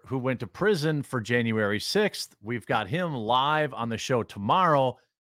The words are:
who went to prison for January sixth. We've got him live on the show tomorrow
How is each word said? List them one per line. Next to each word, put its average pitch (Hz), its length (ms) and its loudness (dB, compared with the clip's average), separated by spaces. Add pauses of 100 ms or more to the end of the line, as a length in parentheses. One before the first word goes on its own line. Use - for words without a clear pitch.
who 131 120 -4
went 127 220 -2
to 113 80 -8
prison 160 560 0
for - 160 -4
January 110 600 2
sixth. - 600 -2
We've 110 240 -6
got 110 220 -2
him 165 260 -2
live 131 600 2
on 117 160 -4
the 113 80 -4
show 120 260 0
tomorrow 135 760 2 (320)